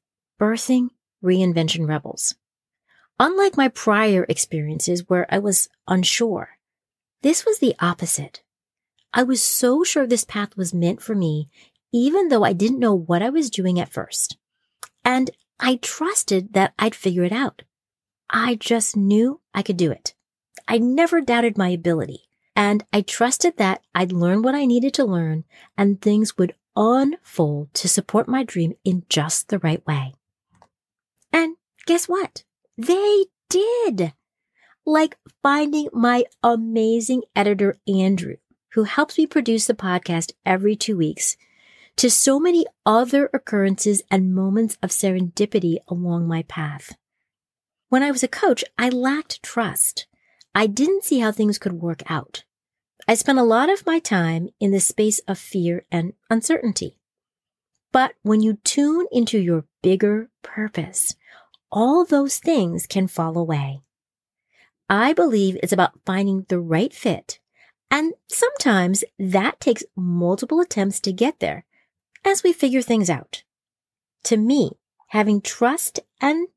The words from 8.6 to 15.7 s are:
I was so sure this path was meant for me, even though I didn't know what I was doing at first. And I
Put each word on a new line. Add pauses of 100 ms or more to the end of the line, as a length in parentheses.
I
was
so
sure
this
path
was
meant
for
me, (440)
even
though
I
didn't
know
what
I
was
doing
at
first. (680)
And (300)
I